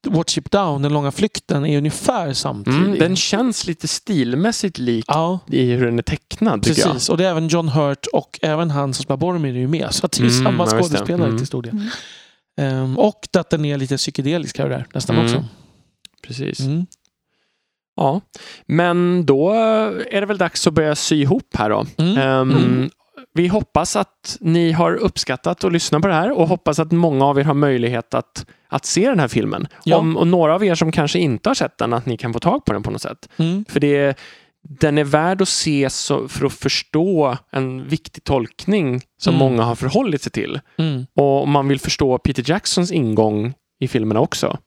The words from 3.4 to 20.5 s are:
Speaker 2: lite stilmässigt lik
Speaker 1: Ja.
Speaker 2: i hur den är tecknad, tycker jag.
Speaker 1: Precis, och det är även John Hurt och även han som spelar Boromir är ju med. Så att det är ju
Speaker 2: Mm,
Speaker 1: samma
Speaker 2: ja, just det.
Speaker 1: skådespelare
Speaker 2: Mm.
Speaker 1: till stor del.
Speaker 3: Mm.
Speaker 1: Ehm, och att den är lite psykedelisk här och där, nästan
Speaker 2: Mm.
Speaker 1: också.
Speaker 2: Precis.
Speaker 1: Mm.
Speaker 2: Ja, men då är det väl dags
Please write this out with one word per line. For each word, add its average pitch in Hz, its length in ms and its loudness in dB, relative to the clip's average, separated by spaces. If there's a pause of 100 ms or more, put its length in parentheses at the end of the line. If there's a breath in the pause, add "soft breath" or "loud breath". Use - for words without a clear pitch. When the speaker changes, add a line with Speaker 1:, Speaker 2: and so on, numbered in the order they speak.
Speaker 2:
lite 160 200 -6
stilmässigt 170 880 -2
lik 117 300 -2
Speaker 1:
Ja. 165 400 0
Speaker 2:
i 131 240 2
hur 123 140 2
den 117 140 0
är 113 40 -4
tecknad, 151 600 -2
tycker - 180 2
jag. - 100 2
Speaker 1:
Precis, - 180 -4
och 165 80 2
det 180 80 2
är 185 40 2
även 160 180 0
John 165 220 0
Hurt 143 440 0
och - 280 -4
även 160 300 0
han 139 220 -2
som 131 100 -6
spelar 135 140 -2
Boromir 160 380 -2
är 123 40 -2
ju 127 80 0
med. 151 260 -2
Så - 120 -4
att - 60 -2
det 123 120 0
är - 60 4
ju - 100 4
Speaker 2:
Mm, 131 40 0
Speaker 1:
samma - 140 2
Speaker 2:
ja, 175 200 2
just 170 140 2
det. 196 60 0
Speaker 1:
skådespelare 170 300 0
Speaker 2:
Mm. 113 100 0
Speaker 1:
till 131 100 -4
stor 131 140 -6
del. 117 100 -8
Speaker 3:
Mm. 214 180 -4 (720 loud breath)
Speaker 1:
Ehm, 131 380 -2
och - 280 0 (100)
att 165 120 -2
den 151 160 0
är 143 120 -2
lite 135 200 -2
psykedelisk 143 600 -4
här 143 80 -2
och 135 60 -2
där, 127 220 -6
nästan - 220 -2
Speaker 2:
Mm. 117 120 4
Speaker 1:
också. 120 180 0 (840 soft breath)
Speaker 2:
Precis. 123 320 -8
Speaker 1:
Mm. 147 260 -2 (1080)
Speaker 2:
Ja, 151 260 0 (440 loud breath)
men 175 600 2
då 139 260 4 (600)
är 202 100 0
det 202 40 -2
väl 202 120 -2
dags 180 300 0